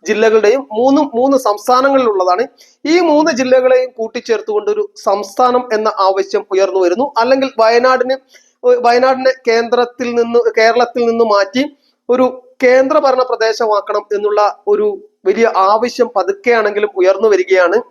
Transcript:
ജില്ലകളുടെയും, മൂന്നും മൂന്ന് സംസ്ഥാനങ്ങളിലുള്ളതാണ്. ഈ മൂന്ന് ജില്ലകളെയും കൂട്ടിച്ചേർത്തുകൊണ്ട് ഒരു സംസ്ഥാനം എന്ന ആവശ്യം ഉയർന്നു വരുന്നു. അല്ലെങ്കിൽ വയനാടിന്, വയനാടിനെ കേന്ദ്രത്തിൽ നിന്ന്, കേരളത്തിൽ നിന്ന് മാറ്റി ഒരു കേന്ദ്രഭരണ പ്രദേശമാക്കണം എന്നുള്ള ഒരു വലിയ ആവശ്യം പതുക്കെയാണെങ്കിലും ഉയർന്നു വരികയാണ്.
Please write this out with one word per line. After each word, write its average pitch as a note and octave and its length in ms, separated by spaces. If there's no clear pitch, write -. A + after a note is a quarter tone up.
ജില്ലകളുടെയും, A3 680
മൂന്നും C#4 440
മൂന്ന് C4 220
സംസ്ഥാനങ്ങളിലുള്ളതാണ്. A#3+ 1080
ഈ D#4+ 140
മൂന്ന് D#4 320
ജില്ലകളെയും B3+ 600
കൂട്ടിച്ചേർത്തുകൊണ്ട് G#3+ 800
ഒരു G#3 180
സംസ്ഥാനം B3 720
എന്ന G#3+ 140
ആവശ്യം G3 640
ഉയർന്നു F#3+ 280
വരുന്നു. F#3+ 380
അല്ലെങ്കിൽ C4 420
വയനാടിന്, B3 580
വയനാടിനെ B3 680
കേന്ദ്രത്തിൽ A#3+ 680
നിന്ന്, A#3 240
കേരളത്തിൽ A#3 480
നിന്ന് A#3 200
മാറ്റി G#3+ 520
ഒരു B3+ 340
കേന്ദ്രഭരണ C4 600
പ്രദേശമാക്കണം A3 880
എന്നുള്ള G#3 540
ഒരു G#3 420
വലിയ G#3+ 320
ആവശ്യം A3+ 580
പതുക്കെയാണെങ്കിലും G3+ 800
ഉയർന്നു F#3+ 320
വരികയാണ്. F#3 480